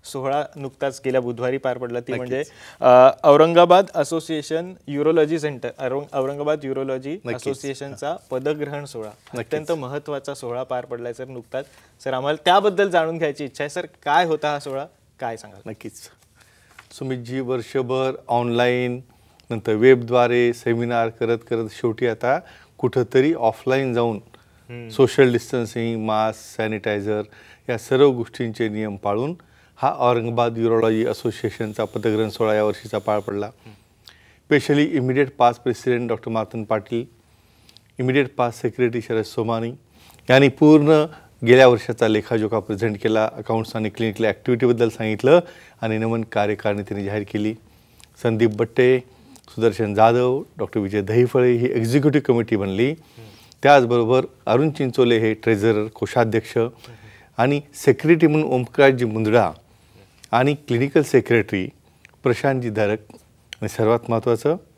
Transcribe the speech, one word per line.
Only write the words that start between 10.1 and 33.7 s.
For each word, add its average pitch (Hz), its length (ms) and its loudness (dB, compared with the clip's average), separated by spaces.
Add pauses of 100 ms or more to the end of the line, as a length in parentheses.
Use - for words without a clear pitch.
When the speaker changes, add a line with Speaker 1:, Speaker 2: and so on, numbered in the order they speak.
Speaker 1:
सोहळा 123 280 -10
पार 123 220 -8
पडलाय 120 280 -10
सर 131 120 -14
नुकताच. 131 400 -12 (400)
सर, 131 80 -4
आम्हाला 143 320 -4
त्याबद्दल 196 440 2
जाणून 165 300 0
घ्यायची 147 260 -4
इच्छा 139 200 -8
आहे. 147 40 -8
सर, 175 180 -10 (180)
काय 147 200 2
होता 151 260 -2
हा 143 100 -6
सोहळा, 139 260 -10 (340)
काय 117 160 -8
सांगाल? 104 340 -18
Speaker 2:
नक्कीच. 107 220 -16 (1040)
सुमितजी, 127 420 -8
वर्षभर 131 720 -4 (160)
ऑनलाइन, 123 720 -2 (500)
नंतर 113 220 -4
वेबद्वारे 120 800 4
सेमिनार 117 560 -2
करत 113 300 -2 (120)
करत 113 200 -4
शेवटी 117 360 -4
आता 120 340 -2 (380)
कुठंतरी 131 560 0
ऑफलाईन 127 600 -2
जाऊन 117 220 0 (540)
Speaker 1:
हम्म. 120 180 -16
Speaker 2:
सोशल 127 440 4
डिस्टन्सिंग, 117 760 -4
मास्क, 110 500 -4
सॅनिटायझर 107 680 -4 (460)
या 120 100 -4
सर्व 135 320 2
गोष्टींचे 117 580 -6
नियम 107 280 -6
पाळून 113 380 -4 (420)
हा 135 220 -2
औरंगाबाद 117 600 -2
युरोलॉजी 113 480 0
असोसिएशनचा 110 760 -6
पदग्रहण 110 440 -2
सोहळा 107 260 -2
या 107 100 0
वर्षीचा 107 340 -4
पार 104 200 -2
पडला. 101 280 -8
Speaker 1:
हम्म. - 1080 -10